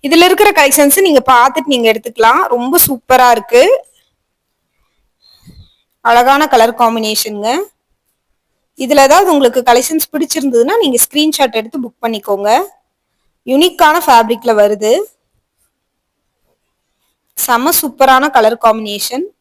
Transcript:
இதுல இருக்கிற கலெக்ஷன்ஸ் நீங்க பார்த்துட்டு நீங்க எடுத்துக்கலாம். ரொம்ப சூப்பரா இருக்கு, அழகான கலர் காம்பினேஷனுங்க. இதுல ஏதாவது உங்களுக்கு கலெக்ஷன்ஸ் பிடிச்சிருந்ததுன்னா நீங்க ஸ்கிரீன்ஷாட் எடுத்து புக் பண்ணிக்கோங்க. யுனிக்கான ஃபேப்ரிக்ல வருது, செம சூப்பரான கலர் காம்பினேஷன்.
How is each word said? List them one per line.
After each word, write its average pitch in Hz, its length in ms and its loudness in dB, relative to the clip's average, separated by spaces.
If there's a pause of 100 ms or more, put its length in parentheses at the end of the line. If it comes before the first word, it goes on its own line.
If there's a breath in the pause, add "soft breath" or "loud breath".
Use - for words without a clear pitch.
இதுல 330 160 2
இருக்கிற 381 280 2
கலெக்ஷன்ஸ் 285 500 2
நீங்க 311 220 2 (100)
பார்த்துட்டு 254 320 0
நீங்க 240 260 0
எடுத்துக்கலாம். 233 560 -2
ரொம்ப 247 300 -4 (100)
சூப்பரா 254 440 0
இருக்கு, 262 520 2 (2250)
அழகான 254 460 2
கலர் 233 260 2
காம்பினேஷனுங்க. 220 880 -4 (1200)
இதுல 269 200 0
ஏதாவது 330 340 4
உங்களுக்கு 262 340 0
கலெக்ஷன்ஸ் 254 460 -2
பிடிச்சிருந்ததுன்னா 277 680 -2
நீங்க 285 200 -2
ஸ்கிரீன்ஷாட் 294 540 -2
எடுத்து 226 320 -8
புக் 233 220 -14
பண்ணிக்கோங்க. 214 580 -2 (840)
யுனிக்கான 320 600 0
ஃபேப்ரிக்ல 226 540 2
வருது, 214 380 0 (2250)
செம 254 380 -2 (100)
சூப்பரான 262 480 0
கலர் 226 340 0
காம்பினேஷன். 220 600 -4 (180)